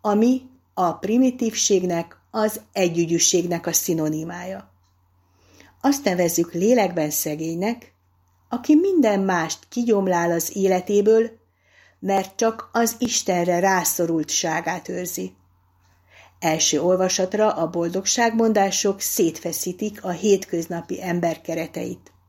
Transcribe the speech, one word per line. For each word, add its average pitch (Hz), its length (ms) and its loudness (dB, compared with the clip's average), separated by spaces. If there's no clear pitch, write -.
ami 226 420 2
a 175 180 0
primitívségnek, 208 1300 0
az 220 300 -2
együgyűségnek 170 920 0
a 170 60 -4
szinonimája. 170 960 -4
Azt 277 240 0
nevezzük 175 480 0
lélekben 180 580 2
szegénynek, 165 840 -6
aki 247 260 2
minden 302 460 4
mást 180 480 -2
kigyomlál 190 600 2
az 170 260 -2
életéből, 202 720 2
mert 190 380 -2
csak 226 360 -2
az 226 260 0
Istenre 180 600 0
rászorultságát 170 1300 0
őrzi. 180 460 -8
Első 160 420 0
olvasatra 185 720 2
a 160 180 -2
boldogságmondások 196 1300 0
szétfeszítik 180 1040 -4
a 190 60 -4
hétköznapi 175 920 -2
ember 170 380 -2
kereteit. - 720 -10